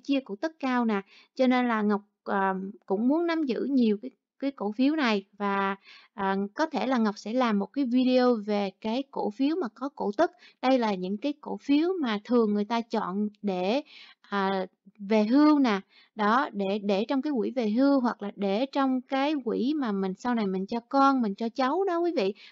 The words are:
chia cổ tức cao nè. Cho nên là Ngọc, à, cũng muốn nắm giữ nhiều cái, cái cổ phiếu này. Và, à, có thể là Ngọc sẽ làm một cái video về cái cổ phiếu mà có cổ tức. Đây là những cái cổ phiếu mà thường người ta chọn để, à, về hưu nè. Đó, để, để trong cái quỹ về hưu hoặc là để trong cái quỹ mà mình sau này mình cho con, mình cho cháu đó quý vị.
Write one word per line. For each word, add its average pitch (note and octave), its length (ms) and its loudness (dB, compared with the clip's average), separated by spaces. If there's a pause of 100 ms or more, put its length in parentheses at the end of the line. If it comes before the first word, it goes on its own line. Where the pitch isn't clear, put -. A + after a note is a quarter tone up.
chia C#4 160 0
cổ G3+ 160 -8
tức D#4+ 240 -6
cao B3 260 0
nè. G3+ 160 0 (340)
Cho C4 120 2
nên B3 200 4
là A3 140 0
Ngọc, G#3 200 0 (220)
à, G3 300 0 (320)
cũng G#3+ 220 0
muốn E4 200 2
nắm E4 160 -2
giữ B3 260 -2
nhiều A#3 320 2
cái, B3+ 100 -14 (280)
cái C4+ 120 -4
cổ G#3 200 -6
phiếu C4+ 240 0
này. A3 300 0 (120)
Và, G3 380 -2 (380)
à, G3 220 -2 (200)
có D#4 100 -2
thể B3 220 -4
là B3+ 100 0
Ngọc G#3+ 200 0
sẽ G#3+ 160 -8
làm A#3 260 0
một G3 140 -6
cái C#4+ 120 -2
video B3 500 4
về G3+ 360 -2 (100)
cái A#3 300 -4
cổ - 180 -4
phiếu C#4 320 -2
mà B3+ 140 -4
có C#4 140 -8
cổ G3+ 280 -6
tức. E4 140 2 (300)
Đây B3+ 180 2
là G#3+ 140 0
những F#3 240 -4
cái D4 240 -4
cổ G3 160 -8
phiếu D4 320 2 (120)
mà A3 220 -2
thường A3+ 300 2
người G#3 120 0
ta A#3 160 -2
chọn G#3 480 -4 (120)
để, G3 400 0 (400)
à, G3 440 -2 (340)
về G#3+ 240 2
hưu D4 360 6
nè. A3 200 2 (360)
Đó, A3 380 0
để, G3 300 -2
để G3+ 220 0
trong C4+ 160 -2
cái D4+ 160 -4
quỹ G#3 140 -2
về A#3 180 -2
hưu C4+ 300 4
hoặc A#3+ 220 -2
là G3+ 140 -8
để G3+ 300 0
trong C4 360 0
cái C#4 320 -2 (120)
quỹ G#3+ 320 0
mà A#3 140 -2
mình F#3+ 220 -2
sau B3 220 -4
này G#3+ 120 0
mình F#3+ 180 -2
cho A#3 140 -6 (100)
con, C4+ 320 4
mình G3 140 -2
cho A3+ 140 -4
cháu C#4 340 -2
đó E4+ 160 -2
quý F4 160 0
vị. G#3 180 0 (180)